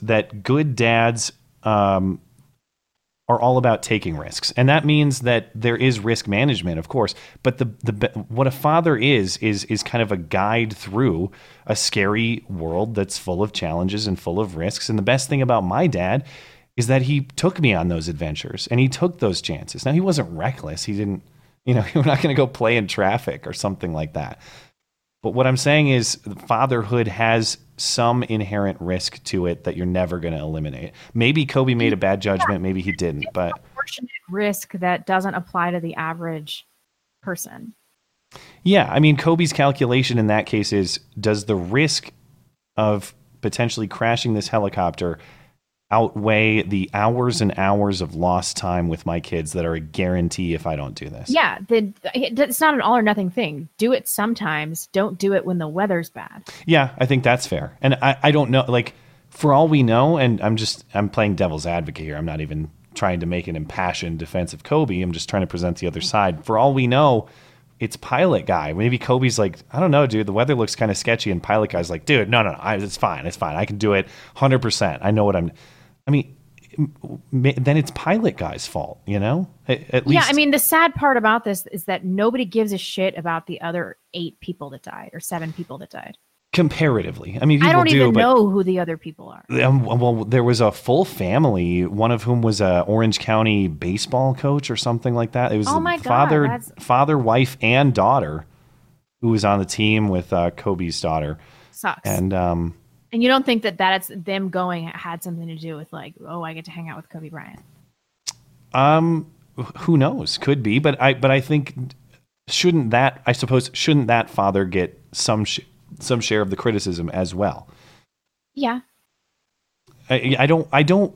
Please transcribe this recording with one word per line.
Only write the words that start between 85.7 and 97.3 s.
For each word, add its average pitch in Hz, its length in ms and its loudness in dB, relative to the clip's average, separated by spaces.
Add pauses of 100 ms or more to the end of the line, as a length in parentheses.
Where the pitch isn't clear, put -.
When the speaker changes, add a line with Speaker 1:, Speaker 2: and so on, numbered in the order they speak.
Speaker 2:
that - 120 -18
died. - 260 -18 (360)
Speaker 1:
Comparatively. 120 880 0
I 131 40 2
mean, 147 160 6
Speaker 2:
I - 40 6
Speaker 1:
people 339 140 6
Speaker 2:
don't 330 100 4
Speaker 1:
do, 294 60 6
Speaker 2:
even 247 180 6
Speaker 1:
but 220 60 6
Speaker 2:
know 240 280 6
who 196 140 2
the 185 160 2
other 165 180 -2
people - 320 -16
are. - 160 -20 (160)
Speaker 1:
Um, 131 240 4
well, 117 400 0
there 117 200 2
was 120 160 4
a 107 100 6
full 143 340 2
family, 92 800 2
one 104 280 0
of 110 100 -2
whom 120 200 2
was 107 180 2
a 107 220 4
Orange 107 360 2
County 110 480 2
baseball 107 720 -2
coach 143 340 -2
or 117 60 -4
something 120 400 -2
like 117 160 -2
that. 123 180 0
It 107 80 0
was 107 80 0
Speaker 2:
Oh 294 80 0
Speaker 1:
the 320 60 2
Speaker 2:
my 349 160 0
God, - 80 -10
Speaker 1:
father, 151 420 4
Speaker 2:
that's 233 320 -6
Speaker 1:
father, 143 400 2
wife, 120 420 2